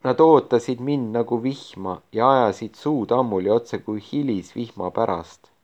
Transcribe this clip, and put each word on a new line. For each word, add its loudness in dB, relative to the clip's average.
Nad 2
ootasid 4
mind -2
nagu -2
vihma -8
ja 2
ajasid 0
suud -2
ammuli 0
otse 0
kui -8
hilisvihma -6
pärast. -6